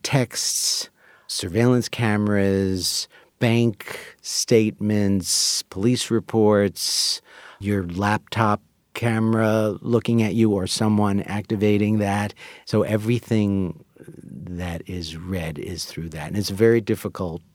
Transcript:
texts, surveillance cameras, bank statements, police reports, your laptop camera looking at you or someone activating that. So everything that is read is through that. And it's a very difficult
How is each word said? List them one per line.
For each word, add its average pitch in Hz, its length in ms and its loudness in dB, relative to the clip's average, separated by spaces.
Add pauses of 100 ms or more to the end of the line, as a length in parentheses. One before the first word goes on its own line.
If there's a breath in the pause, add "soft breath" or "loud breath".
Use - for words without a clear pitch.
texts, - 840 -2 (380 soft breath)
surveillance 113 600 2
cameras, 98 1200 0 (320 soft breath)
bank 117 800 0
statements, 104 1400 0
police 117 480 -2
reports, 104 1080 2 (380 loud breath)
your 101 280 -2
laptop 104 760 0 (340)
camera 110 840 0
looking 117 400 2
at 104 140 0
you 110 160 4
or 95 160 0
someone 104 540 2
activating 104 800 0
that. 101 340 -2 (320 loud breath)
So 107 180 2
everything 104 1000 0 (440)
that 87 640 -10
is 82 260 -10
read 85 420 -6
is - 280 -10
through 82 240 -10
that. 78 180 -10
And 98 100 -6
it's 101 120 -2
a 98 40 -6
very 113 280 4
difficult 92 600 -6 (120)